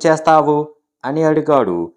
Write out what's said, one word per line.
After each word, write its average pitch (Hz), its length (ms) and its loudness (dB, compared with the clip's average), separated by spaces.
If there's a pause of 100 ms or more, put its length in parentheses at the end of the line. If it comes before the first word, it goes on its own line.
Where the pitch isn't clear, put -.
చేస్తావు?" 151 600 2 (380)
అని 151 180 -2
అడిగాడు. 139 720 0